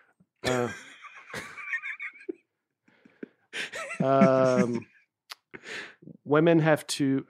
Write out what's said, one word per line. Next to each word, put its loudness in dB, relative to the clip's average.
Uh, -2
<laughs> 0
um, 2
women 4
have 2
to, -2